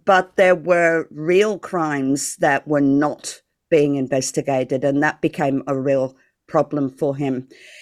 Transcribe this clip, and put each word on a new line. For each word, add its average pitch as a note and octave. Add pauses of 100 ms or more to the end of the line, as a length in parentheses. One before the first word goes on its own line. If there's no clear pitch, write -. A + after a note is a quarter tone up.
but F#3
there F#3
were E3
real F3+
crimes C#3+
that D3
were D3
not C#3 (300)
being D3
investigated, C3
and C#3+
that D3+
became C3+
a C#3
real C3 (320)
problem D3
for C#3
him. C3 (340)